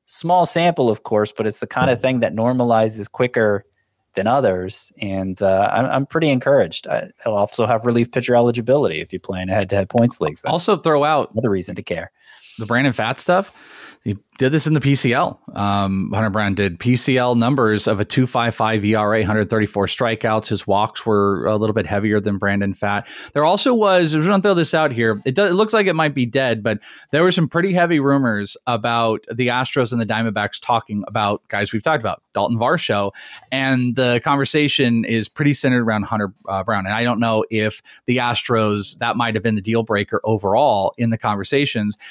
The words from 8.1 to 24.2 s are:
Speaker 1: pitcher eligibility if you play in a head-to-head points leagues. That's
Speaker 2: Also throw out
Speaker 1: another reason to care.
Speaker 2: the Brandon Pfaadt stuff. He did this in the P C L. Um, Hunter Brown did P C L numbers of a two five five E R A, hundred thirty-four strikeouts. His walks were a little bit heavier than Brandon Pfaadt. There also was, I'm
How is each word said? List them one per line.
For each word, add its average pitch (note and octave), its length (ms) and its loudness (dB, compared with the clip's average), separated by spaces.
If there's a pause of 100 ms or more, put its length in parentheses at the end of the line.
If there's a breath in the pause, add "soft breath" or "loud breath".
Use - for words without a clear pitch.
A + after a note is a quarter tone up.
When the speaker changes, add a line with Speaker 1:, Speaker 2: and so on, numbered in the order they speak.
Speaker 1:
pitcher A#2+ 240 0
eligibility A#2+ 640 2
if E2 140 -12
you F#2 60 -6
play F#2 220 -8
in F#2 80 -6
a F#2+ 40 0
head-to-head G2 360 0
points A#2+ 300 2
leagues. D2+ 220 -4
That's D#3 100 -4
Speaker 2:
Also F3 260 0
throw D3 260 2
out D3 300 0
Speaker 1:
another A2 180 0
reason F#2 240 -4
to G2 80 -10
care. - 280 -8 (460 loud breath)
Speaker 2:
the A2+ 80 -8
Brandon A#2+ 280 2
Pfaadt A2+ 260 -2
stuff. F#3 340 0 (500 loud breath)
He G#2 120 -4 (220)
did C3 160 0
this D#3+ 140 2
in D#3 60 2
the D3+ 60 4
P C#3 160 2
C B2 180 0
L. - 280 -2 (120)
Um, G2 600 0
Hunter G#2+ 160 0
Brown G2+ 260 0
did G2 240 -2
P B2 160 2
C B2+ 220 0
L B2 180 2
numbers A#2 520 2
of G#2 120 0
a G#2 60 0
two B2+ 200 0
five A#2 300 -2
five A2 300 0
E G#2+ 100 2
R G#2+ 200 2
A, A2 80 2
hundred G#2 260 0
thirty-four G2+ 380 0
strikeouts. A2+ 600 -2
His G2+ 180 -4
walks G2+ 400 -2
were G2+ 420 2
a G#2+ 100 2
little G#2+ 160 0
bit G#2 120 0
heavier G#2 360 0
than G2+ 160 -2
Brandon G2+ 360 0
Pfaadt. G2+ 340 -4 (260 loud breath)
There D3 100 2
also G3+ 300 2
was, F#3 400 4
I'm D#3 120 2